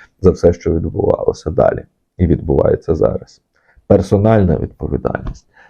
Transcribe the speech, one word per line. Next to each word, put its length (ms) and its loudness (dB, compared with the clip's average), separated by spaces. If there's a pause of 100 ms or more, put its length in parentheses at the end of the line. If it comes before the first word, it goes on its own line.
(200)
за 100 4
все, 220 2
що 220 -4
відбувалося 760 -4
далі 340 0 (340)
і 80 2
відбувається 680 0
зараз. 460 -4 (460)
Персональна 680 2
відповідальність. 880 -6 (240)